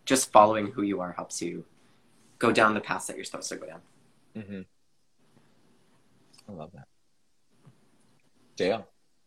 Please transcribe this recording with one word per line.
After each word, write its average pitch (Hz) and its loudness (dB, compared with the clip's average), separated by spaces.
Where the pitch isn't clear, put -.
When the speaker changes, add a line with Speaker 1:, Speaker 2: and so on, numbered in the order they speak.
Speaker 1:
just - 0
following 107 6
who 101 -4
you 98 -2
are 87 -6
helps - -10
you 87 -8
go 117 2
down 107 4
the 104 -4
path 92 -6
that - -10
you're - -12
supposed - -12
to 82 -8
go - -14
down. 87 -16
Speaker 2:
Mm-hmm. 98 -12
I 104 -16
love 78 -14
that. 135 -20
Dale? 104 0